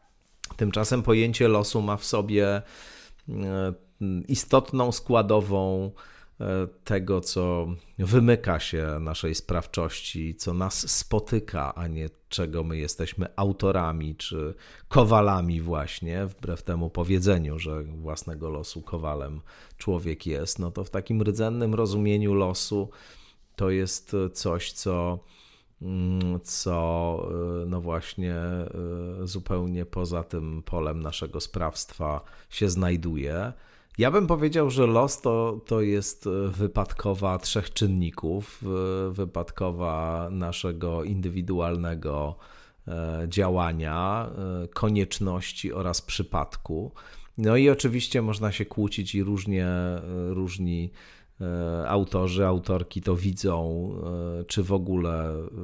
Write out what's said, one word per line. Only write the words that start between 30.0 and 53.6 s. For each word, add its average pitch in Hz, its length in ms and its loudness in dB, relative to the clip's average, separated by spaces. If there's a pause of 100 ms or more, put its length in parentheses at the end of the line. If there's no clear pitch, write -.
tym 80 400 -6
polem 80 400 -4
naszego 76 380 -6
sprawstwa 76 800 -4 (300)
się 104 180 0
znajduje. 87 840 0 (460)
Ja 120 120 4
bym 190 160 4
powiedział, 151 440 2
że 123 160 6
los 120 340 4
to, 113 460 2
to 113 140 2
jest, 101 460 0
e, 98 220 0
wypadkowa 95 920 0
trzech - 340 -2
czynników, 92 920 0
e, 92 460 0
wypadkowa 85 1200 -2
naszego 85 720 -2
indywidualnego, 85 1300 -2 (520)
e, 82 400 -4
działania, 90 1000 0 (360)
e, 85 40 -8
konieczności 98 1040 0
oraz 90 300 -2
przypadku. - 880 -4 (460)
No 110 180 6
i 139 120 10
oczywiście 127 540 4
można 107 300 0
się - 140 -2
kłócić 104 480 -2
i 98 80 2
różnie, 98 440 0
e, 90 340 0 (280)
różni, 90 640 -2 (500)
e, 85 480 -2
autorzy, 92 580 2
autorki 92 560 0
to 90 140 2
widzą, 87 720 0 (500)